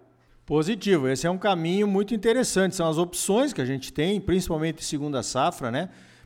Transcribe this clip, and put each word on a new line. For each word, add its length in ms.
Positivo. 640
Esse 180
é 20
um 100
caminho 480
muito 260
interessante. 600
São 120
as 100
opções 540
que 80
a 60
gente 260
tem, 300
principalmente 640
segunda 380
safra, 480
né? 180